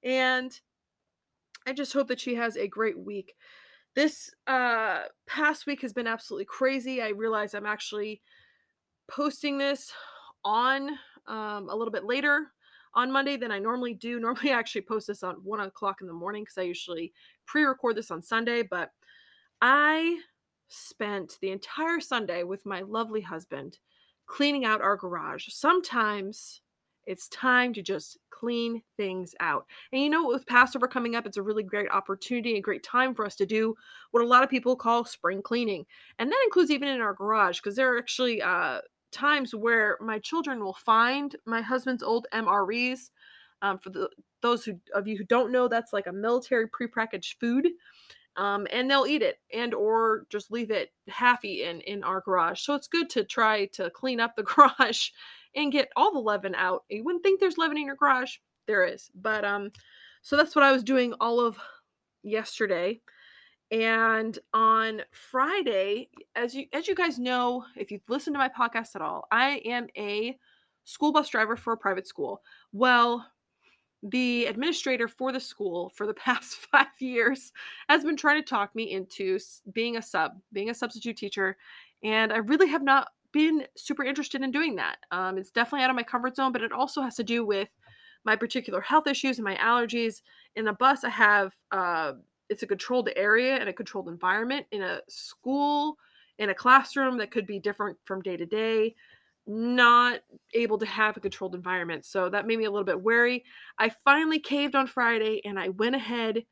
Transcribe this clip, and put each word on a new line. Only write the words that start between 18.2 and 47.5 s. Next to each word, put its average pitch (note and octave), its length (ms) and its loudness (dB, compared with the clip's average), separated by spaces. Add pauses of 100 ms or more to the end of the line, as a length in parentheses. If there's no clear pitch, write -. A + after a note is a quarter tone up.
Sunday, A#3 400 -2
but F3+ 300 -6 (680)
I D#4 600 4 (480)
spent - 720 -10
the F#3+ 100 -4
entire D#4 500 -4
Sunday F#3+ 440 -4
with F#3+ 220 -10
my F#3+ 140 -6
lovely G#3+ 400 -4
husband E3 580 -12 (480)
cleaning C#4+ 380 0
out A3 160 2
our G3 160 0
garage. E3+ 540 -10
Sometimes A3 1120 -2 (420)
it's - 240 -10
time B3 460 2
to G#3 80 -10
just G3 340 -8 (140)
clean A#3 520 -6 (140)
things F#3 440 -6
out. D#3 260 -2 (260)
And C4 80 0
you D4 80 2
know, D#4+ 180 2
with B3 200 -2
Passover B3 400 4
coming A#3 300 -2
up, A#3 100 -4
it's G3+ 100 -10
a G3+ 60 -6
really G#3+ 220 -2
great G3+ 260 -4
opportunity, G#3+ 680 -2
a G3+ 40 -2
great G3 240 -4
time B3+ 300 0
for A3 120 -4
us G3 100 -10
to G3 100 0
do A3 300 0 (360)
what A#3 100 4
a A#3+ 40 2
lot B3 180 8
of C4+ 60 -4
people B3+ 260 2
call A#3 280 2
spring G3 380 -4
cleaning. A3 420 -2 (340)
And B3 120 0
that B4+ 140 4
includes F4+ 260 4
even C#4+ 180 0
in C4 120 0
our G#3 120 0
garage, G3 480 2
'cause G3+ 160 -6
there B3+ 160 4
are A#3+ 60 2
actually, A#3+ 420 -2
uh, D#3+ 420 0 (300)
times C#4+ 420 0
where A3 460 2
my A3 180 -4
children C4+ 460 -4
will F#3+ 100 -6
find B3 680 2
my A3+ 160 -2
husband's B3 420 -2
old A#3 300 0
M A3 160 -2
R G3 240 4
Es. B3 380 -2 (500)
Um, G3 180 0
for F#3+ 120 -14
the, F#3+ 200 -4 (300)
those A#3+ 240 0
who, F#3+ 160 -8 (120)
of G3+ 140 0
you G#3+ 100 -4
who G3 80 -6
don't A#3+ 280 2
know, B3 160 4
that's A#3 240 -2
like G3 160 -4
a F3+ 40 -8
military A3+ 560 0
prepackaged A3+ 720 -6
food. B3+ 300 2 (680)